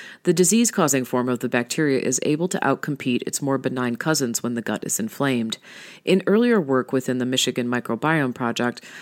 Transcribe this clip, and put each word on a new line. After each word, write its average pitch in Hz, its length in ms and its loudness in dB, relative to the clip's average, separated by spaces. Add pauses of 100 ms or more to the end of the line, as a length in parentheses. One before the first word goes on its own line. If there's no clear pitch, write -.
(220)
the 180 100 4
disease-causing 175 720 4
form 123 240 0
of 123 120 0
the 123 100 -4
bacteria 135 480 0
is 127 240 0
able 151 260 0
to - 120 -4
outcompete 135 680 0
its - 160 -6
more 135 160 0
benign 123 380 -2
cousins 139 460 -2
when 120 120 -2
the 117 80 -4
gut - 220 -4
is - 140 -4
inflamed. 113 600 -2 (480)
In 190 200 4
earlier 226 320 4
work 135 360 0
within 127 240 0
the 123 80 -2
Michigan 127 420 0
Microbiome 123 680 0
Project, 120 460 -2 (220)